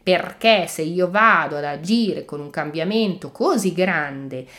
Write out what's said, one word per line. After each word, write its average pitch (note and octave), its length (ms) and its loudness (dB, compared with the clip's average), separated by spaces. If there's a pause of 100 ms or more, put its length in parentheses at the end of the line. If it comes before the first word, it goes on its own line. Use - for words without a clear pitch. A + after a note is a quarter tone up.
perché F3+ 680 2
se - 140 -8
io F3 280 0
vado F3+ 480 4
ad D3 80 -4
agire E3+ 600 -2
con D3 140 -10
un D3 100 -12
cambiamento E3 840 -2
così A#3 420 0
grande C#3 720 -4 (120)